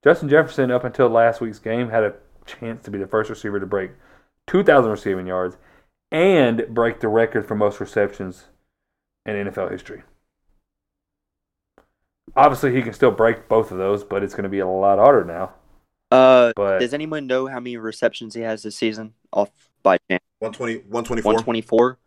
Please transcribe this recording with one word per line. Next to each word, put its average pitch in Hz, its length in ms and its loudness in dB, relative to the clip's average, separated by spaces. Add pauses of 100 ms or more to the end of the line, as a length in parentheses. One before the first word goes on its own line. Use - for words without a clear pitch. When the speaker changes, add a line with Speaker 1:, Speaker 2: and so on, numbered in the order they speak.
Speaker 1:
Justin 143 260 2
Jefferson 143 420 2
up 123 120 0
until 123 260 0
last 117 320 2
week's 110 180 -8
game 117 300 -4
had 113 140 0
a 101 100 -2 (320)
chance 113 380 -14
to 107 80 -14
be 101 80 -8
the 95 80 -8
first 110 220 -2
receiver 104 300 -8
to 98 60 -6
break 95 260 -4 (560)
two 190 160 0
thousand 135 280 4
receiving 92 340 -6
yards 92 320 -4 (540)
and 147 580 2
break 117 300 -2
the 117 80 -2
record 113 400 0
for 110 80 -4
most 104 240 -2
receptions 98 680 -6 (760)
in 107 100 -6
N 101 120 -6
F 95 100 -10
L 92 120 -6
history. - 340 -14 (2250)
Obviously, 135 400 2
he 131 60 0
can 117 120 -8
still 123 180 2
break 110 360 0
both 110 240 0
of 92 60 -10
those, 101 260 -2
but 98 200 -4
it's 98 120 -10
gonna 98 140 -6
be 98 100 -4
a 92 80 -4
lot 98 320 2
harder 120 240 6
now. 87 300 -10 (580)
Speaker 2:
Uh, 127 440 6
Speaker 1:
But 101 240 -2
Speaker 2:
does 123 140 -2
anyone 151 320 -8
know 131 220 -2
how 127 140 -12
many 123 160 -12
receptions 110 560 -6
he 117 80 -10
has 110 220 -6
this 107 120 -12
season 110 380 -6 (180)
off 101 200 -2 (320)
by 92 140 4 (120)
chance? 90 140 -2 (160)
Speaker 3:
One 110 120 -6
twenty, 113 280 -6
one 110 260 -8
twenty-four. 110 280 -2
Speaker 2:
One 113 100 0
twenty-four? 120 640 0